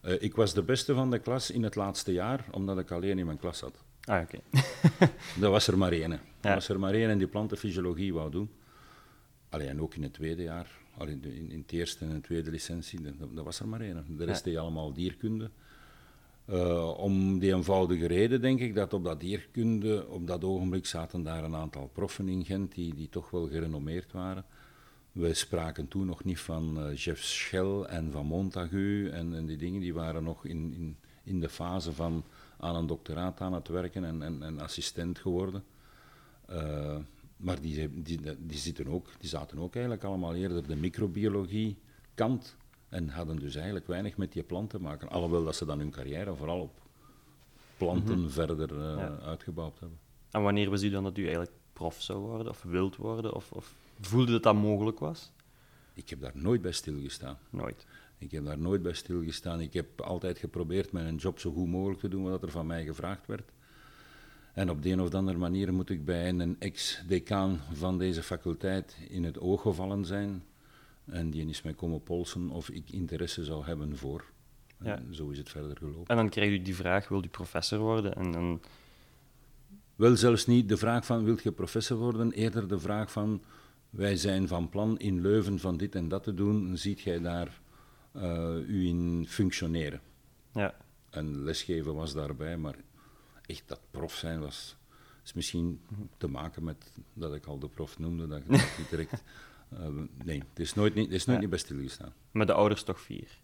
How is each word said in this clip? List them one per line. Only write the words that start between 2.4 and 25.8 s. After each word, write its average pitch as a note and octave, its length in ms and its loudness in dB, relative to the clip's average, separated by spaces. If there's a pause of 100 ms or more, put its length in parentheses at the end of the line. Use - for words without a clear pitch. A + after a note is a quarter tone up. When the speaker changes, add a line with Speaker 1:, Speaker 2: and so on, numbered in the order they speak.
Speaker 1:
omdat G2 280 0
ik F2+ 120 -4
alleen F#2 280 0
in F2 80 0
mijn D#2 120 -2
klas F2 200 -4
zat. - 260 -10 (200)
Speaker 2:
Ah, F#2+ 180 4
oké. - 160 -8 (520)
<laughs> - 520 4
Speaker 1:
Er G#2 80 8
was G#2 180 8
er F#2+ 100 6
maar F#2 140 6
één, E2 180 0
hè. E2 60 -2
Er D#2 60 -8 (180)
Speaker 2:
Ja. G2+ 140 6
Speaker 1:
was F#2+ 140 0
er G2 100 2
maar G2 160 2
één A2+ 140 4
en G#2 100 6
die F#2+ 80 4
plantenfysiologie F#2+ 880 0
wou D#2 160 -2
doen. G2+ 200 -2 (1000)
Allee, D2+ 200 -4
en C#2+ 120 -4
ook D#2 140 -4
in D#2 80 -6
het C2+ 100 -4
tweede E2 300 -4
jaar. E2+ 280 -6 (260)
Allee, D2 240 -6
de, C#2 160 -10
in, D#2+ 140 -8
in D#2+ 100 -8
het - 120 -12
eerste E2+ 320 -2
en D#2+ 60 -2
het D2+ 120 -4
tweede E2 280 -2
licentie, E2 520 -6
de, C#2+ 140 -8
de, C#2+ 180 -10
dat D2+ 100 -8
was D#2+ 160 -8
er G#2+ 80 -6
maar A2+ 120 -6
één, G2 160 -6
hè. D#2 200 -8
De D#2+ 80 -2
rest F2+ 200 -2
Speaker 2:
Ja. F2+ 60 0
Speaker 1:
deed D#2+ 100 0
allemaal D#2+ 320 -4
dierkunde. A2 580 -2 (920)
Eh, F2 540 2
om F#2+ 400 4
die F#2+ 160 6
eenvoudige F2+ 520 4
reden, A2 340 6
denk B2+ 200 4
ik, A#2 140 -2
dat G2 180 2
op F#2+ 120 0
dat D#2+ 160 -2
dierkunde, G#2 880 0
op F2 180 -6
dat F2 180 -2
ogenblik F#2 420 2
zaten E2 360 -4
daar D#2+ 220 -2
een D#2+ 100 -2
aantal D2+ 380 -6
proffen G2 360 -2
in F#2 160 0
Gent F#2+ 300 -2
die, E2+ 200 -4
die D2+ 140 -6
toch - 220 -6
wel E2+ 180 -2
gerenommeerd D#2+ 640 -4
waren. F#2+ 320 -6 (680)
Wij E2+ 220 2
spraken D#2+ 540 -2